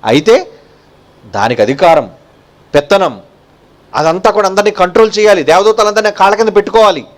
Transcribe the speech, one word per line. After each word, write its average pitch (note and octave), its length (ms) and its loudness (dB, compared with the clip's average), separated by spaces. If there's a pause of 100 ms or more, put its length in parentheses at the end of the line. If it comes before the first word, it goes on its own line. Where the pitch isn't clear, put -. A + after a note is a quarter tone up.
అయితే D#3+ 460 0 (840)
దానికి A2+ 260 -2
అధికారం, C#3 480 0 (640)
పెత్తనం, D3 440 -2 (760)
అదంతా E3+ 360 -2
కూడా G3+ 160 -2
అందరినీ G3+ 240 -2
కంట్రోల్ G3+ 480 0
చేయాలి, G3+ 240 2
దేవదూతలందరినీ G#3 680 0
కాళ్ళ G3+ 240 0
కింద G#3+ 200 -2
పెట్టుకోవాలి G3+ 500 0 (120)